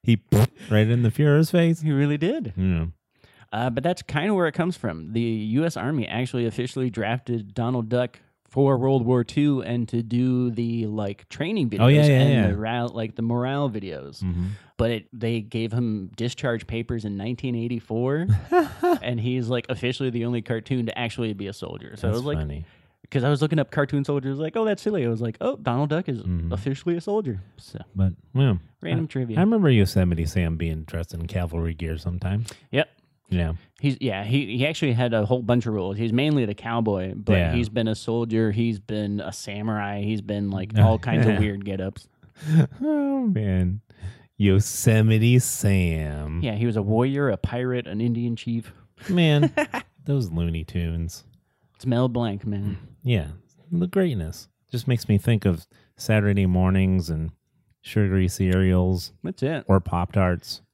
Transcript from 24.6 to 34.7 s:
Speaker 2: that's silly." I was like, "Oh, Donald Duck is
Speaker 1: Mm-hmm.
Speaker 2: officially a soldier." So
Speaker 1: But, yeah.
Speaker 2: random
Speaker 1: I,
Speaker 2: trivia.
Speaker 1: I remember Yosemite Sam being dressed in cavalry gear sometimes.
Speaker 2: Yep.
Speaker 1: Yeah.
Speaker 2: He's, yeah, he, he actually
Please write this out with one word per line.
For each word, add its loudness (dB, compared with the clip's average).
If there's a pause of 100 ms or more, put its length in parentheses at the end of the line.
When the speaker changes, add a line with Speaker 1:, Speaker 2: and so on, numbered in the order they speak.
Speaker 2:
that's -2
silly." 0
I 2
was 0
like, -4
"Oh, -2
Donald -2
Duck -2
is -4
Speaker 1:
Mm-hmm. -2
Speaker 2:
officially -4
a -6
soldier." -4 (160)
So -16 (180)
Speaker 1:
But, 2 (220)
yeah. 4 (260)
Speaker 2:
random 0
Speaker 1:
I, -6
Speaker 2:
trivia. -2
Speaker 1:
I 2
remember 4
Yosemite 4
Sam 0
being -4
dressed -10
in -8
cavalry -4
gear -6
sometimes. -4 (200)
Speaker 2:
Yep. -2 (380)
Speaker 1:
Yeah. 0 (260)
Speaker 2:
He's, 0
yeah, -4
he, -2
he 2
actually 0